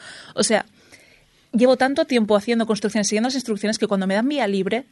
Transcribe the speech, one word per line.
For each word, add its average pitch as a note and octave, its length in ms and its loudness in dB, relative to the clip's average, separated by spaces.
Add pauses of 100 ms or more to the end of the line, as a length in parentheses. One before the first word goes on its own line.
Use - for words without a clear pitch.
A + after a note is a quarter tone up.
(360)
O A3 80 0
sea, G#3+ 220 0 (840)
llevo B3 240 4
tanto C#4 300 0
tiempo G#3+ 320 2
haciendo A3+ 280 0
construcciones, G#3+ 440 -2
siguiendo A3 180 0
las C4 80 -4
instrucciones, A3 420 -4
que G#3 100 -2
cuando F#3+ 200 0
me F#3+ 80 0
dan A#3 140 2
vía C#4 180 0
libre G3 440 -2